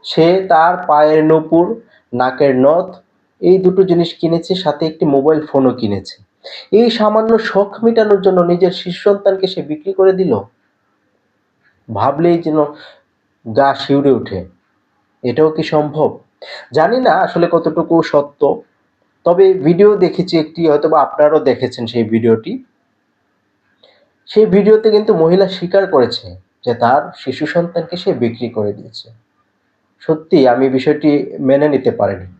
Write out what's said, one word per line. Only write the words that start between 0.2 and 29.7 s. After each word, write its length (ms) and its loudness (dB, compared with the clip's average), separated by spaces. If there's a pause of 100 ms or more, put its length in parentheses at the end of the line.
তার 260 2 (120)
পায়ের 380 4
নূপুর, 420 2 (460)
নাকের 460 0
নথ, 300 2 (540)
এই 160 4
দুটো 260 2
জিনিস 300 0
কিনেছে, 400 -2
সাথে 320 -4
একটি 200 -4
মোবাইল 400 2
ফোনও 280 2
কিনেছে। 420 -6 (540)
এই 200 4
সামান্য 480 0
শখ 320 -2 (120)
মেটানোর 400 2
জন্য 180 2
নিজের 320 2
শিশু 300 -10
সন্তানকে 440 0
সে 160 -8
বিক্রি 300 -8
করে 200 2
দিল। 200 0 (1600)
ভাবলেই 540 0
যেন 160 -2 (880)
গা 280 0
শিউরে 360 0
ওঠে। 300 -2 (840)
এটাও 260 2
কি 140 -6
সম্ভব? 440 -2 (640)
জানি 280 0
না 200 2
আসলে 320 -2
কতটুকু 500 -2
সত্য, 400 -2 (840)
তবে 180 4 (100)
ভিডিও 420 4
দেখেছি 420 -2
একটি, 280 -6
হয়তোবা 340 2
আপনারাও 400 2
দেখেছেন 460 -4
সেই 180 -2
ভিডিওটি। 480 0 (1800)
সেই 180 2
ভিডিওতে 440 4
কিন্তু 240 2
মহিলা 340 2
স্বীকার 380 -2
করেছে 400 -2 (360)
যে 120 -4
তার 280 0 (140)
শিশু 300 -8
সন্তানকে 500 -4
সে 180 -4
বিক্রি 360 -4
করে 220 -6
দিয়েছে। 340 -18 (960)